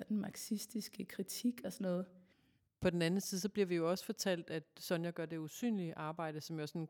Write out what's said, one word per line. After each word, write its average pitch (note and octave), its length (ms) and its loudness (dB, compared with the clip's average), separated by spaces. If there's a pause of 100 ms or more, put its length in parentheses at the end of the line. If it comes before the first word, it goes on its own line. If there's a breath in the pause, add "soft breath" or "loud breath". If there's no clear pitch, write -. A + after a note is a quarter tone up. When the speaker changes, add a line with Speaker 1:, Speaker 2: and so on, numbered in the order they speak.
Speaker 1:
den G#3+ 80 2
marxistiske - 880 -4
kritik - 600 -2
og - 80 -2
sådan - 120 -4
noget. F3+ 220 2 (760 soft breath)
Speaker 2:
På F#3+ 100 6
den E3+ 120 4
anden F3 180 6
side, F#3+ 200 -2
så G#3 80 2
bliver G3+ 180 4
vi F3 80 2
jo E3 160 4
også F#3 140 2
fortalt, F#3 460 0
at D#3 120 -2 (160)
Sonja E3+ 320 0
gør E3+ 160 -4
det E3 120 -6
usynlige F3 600 0
arbejde, D#3 420 -4
som E3 160 -4
jo D3+ 60 -2
er D3+ 40 0
sådan E3 160 -4
en D#3+ 80 -2